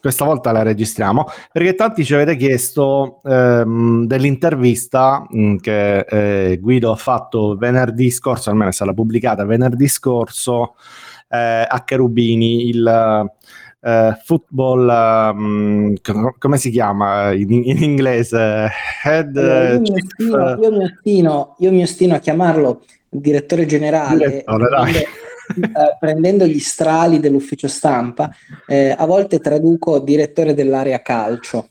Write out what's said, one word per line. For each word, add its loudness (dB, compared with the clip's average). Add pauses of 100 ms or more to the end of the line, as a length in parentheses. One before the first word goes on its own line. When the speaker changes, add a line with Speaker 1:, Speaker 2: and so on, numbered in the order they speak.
Speaker 1:
Questa -2
volta 0
la 2
registriamo, -2 (260)
perché 0
tanti -2
ci -2
avete 2
chiesto, 0
ehm, 2
dell'intervista, 0
mm, 2
che, 0
eh, 0
Guido 2
ha 0
fatto -2
venerdì 0
scorso, -4
almeno 2
è -2
stata -4
pubblicata -2
venerdì 0
scorso, -4 (560)
eh, -2
a -4
Cherubini, 0
il, 2 (540)
eh, 2
football, 2
mm, 0
com-, -2
come -2
si -2
chiama 0
in, -2
in 0
inglese? 0 (320)
Head, -2
Speaker 2:
Allora, 2
io 2
mi 0
Speaker 1:
chief -4
Speaker 2:
ostino, 0
io 4
mi 0
ostino, 0
io 2
mi 4
ostino 0
a 0
chiamarlo 0 (240)
direttore 0
generale, 0
Speaker 1:
Direttore, -2
dai. 0
Speaker 2:
prendendo, -6
eh, 2
prendendo 2
gli 0
strali 0
dell'ufficio -2
stampa, -2 (360)
eh, 2
a -2
volte 0
traduco 0
direttore 0
dell'area -2
calcio. -6